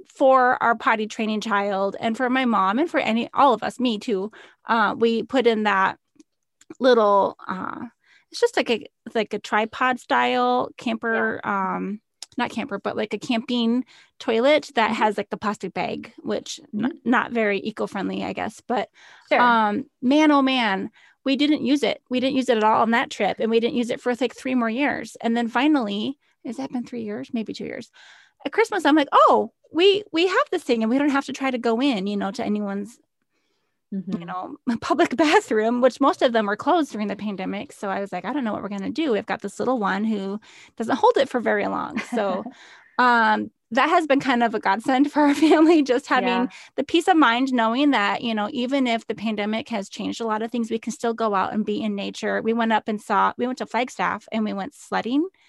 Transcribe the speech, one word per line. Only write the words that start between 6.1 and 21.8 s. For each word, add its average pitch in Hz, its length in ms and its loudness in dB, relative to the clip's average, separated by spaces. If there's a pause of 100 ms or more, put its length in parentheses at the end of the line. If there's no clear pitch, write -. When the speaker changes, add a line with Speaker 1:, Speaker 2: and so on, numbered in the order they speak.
Speaker 1:
little, 214 580 4 (100)
uh, - 380 -10 (460)
it's - 100 -14
just 480 160 0
like - 120 -2
a, 233 160 -2 (280)
like 220 200 -2
a 202 60 -6
tripod 240 600 -2
style 247 800 0
camper, 226 680 -4
Speaker 2:
Yeah. 190 300 -2
Speaker 1:
um, 190 260 -8 (360)
not 240 120 -4
camper, 196 300 -8
but, - 180 -6
like, 214 160 -4
a 208 60 -6
camping 240 680 -2 (340)
toilet 269 560 2
that 220 160 2
Speaker 2:
Mm-hmm. 233 120 -2
Speaker 1:
has, 214 140 0
like, 202 120 -6
the 202 80 -6
plastic 208 360 -6
bag, 160 440 -6
which - 420 -8 (140)
n- 208 160 -4
Speaker 2:
Mm-hmm. - 200 -8
Speaker 1:
not - 220 0
very 208 280 -2
eco-friendly, 196 680 -6
I 190 80 -6
guess. 185 340 -8
But, - 220 -4 (400)
Speaker 2:
Sure. 269 100 2
Speaker 1:
um, 226 460 2 (160)
man, 302 300 4
oh 277 100 4
man, 226 500 0 (320)
we 269 140 0
didn't 294 280 2
use 277 160 2